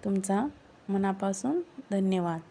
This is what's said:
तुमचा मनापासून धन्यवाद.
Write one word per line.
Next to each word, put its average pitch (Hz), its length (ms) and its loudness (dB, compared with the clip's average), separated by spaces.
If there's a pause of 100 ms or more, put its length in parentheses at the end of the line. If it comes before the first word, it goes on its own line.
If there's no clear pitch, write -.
तुमचा 196 420 2 (440)
मनापासून 196 680 0 (320)
धन्यवाद. 185 480 2 (120)